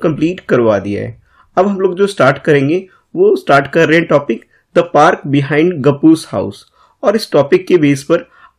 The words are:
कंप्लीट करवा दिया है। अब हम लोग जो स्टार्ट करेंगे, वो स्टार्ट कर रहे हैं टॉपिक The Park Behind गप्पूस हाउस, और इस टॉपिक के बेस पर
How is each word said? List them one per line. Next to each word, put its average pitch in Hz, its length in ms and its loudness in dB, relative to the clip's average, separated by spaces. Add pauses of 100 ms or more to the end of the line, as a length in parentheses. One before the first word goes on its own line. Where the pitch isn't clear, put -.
कंप्लीट 170 360 -4
करवा 113 400 0
दिया 101 220 -6
है। 113 200 -12 (360)
अब 185 100 2
हम 202 120 -4
लोग 185 180 -2
जो 196 100 0
स्टार्ट 139 300 0
करेंगे, 156 500 0 (280)
वो 202 200 2
स्टार्ट 143 360 0
कर 165 180 2
रहे 156 80 2
हैं 165 100 -2
टॉपिक 165 380 -2 (320)
The 170 60 4 (120)
Park 160 360 2
Behind 147 420 0
गप्पूस 147 560 0
हाउस, 98 360 -8 (380)
और 202 120 0
इस - 160 -6
टॉपिक 147 360 0
के 185 100 4
बेस 143 260 0
पर - 260 -2 (300)